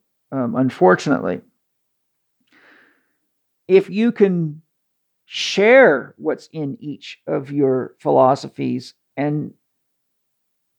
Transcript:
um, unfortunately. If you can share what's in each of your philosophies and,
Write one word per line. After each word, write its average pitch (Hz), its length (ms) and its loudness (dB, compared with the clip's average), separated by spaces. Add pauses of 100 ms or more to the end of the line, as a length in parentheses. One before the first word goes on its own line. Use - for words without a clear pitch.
(320)
um, 127 240 -4
unfortunately. 139 840 0 (2250)
If 185 220 2
you 220 220 0
can 170 500 0 (640)
share 208 920 2
what's 151 340 -8
in 147 300 -8
each - 440 -16
of 143 260 -6
your 131 480 -2
philosophies 131 960 -2 (200)
and, 147 380 -6 (1300)